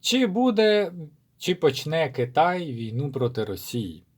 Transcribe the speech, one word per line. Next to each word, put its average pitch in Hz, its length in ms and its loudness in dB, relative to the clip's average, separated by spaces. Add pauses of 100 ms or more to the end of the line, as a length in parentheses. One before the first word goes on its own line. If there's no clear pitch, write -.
Чи 247 260 2
буде, 208 640 2 (460)
чи 180 160 -2
почне 156 560 0
Китай 156 640 0
війну 117 400 -4
проти 120 320 -2
Росії? 95 600 -8 (140)